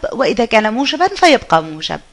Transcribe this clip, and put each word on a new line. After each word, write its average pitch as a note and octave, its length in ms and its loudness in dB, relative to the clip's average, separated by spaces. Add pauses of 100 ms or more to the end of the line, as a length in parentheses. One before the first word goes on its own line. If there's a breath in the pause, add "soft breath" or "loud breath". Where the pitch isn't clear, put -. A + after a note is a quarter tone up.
(120)
وإذا A#3+ 320 0
كان A3 280 0
موجباً C#4+ 360 -2
فيبقى D4 540 2
موجب. D#3 380 -10 (120)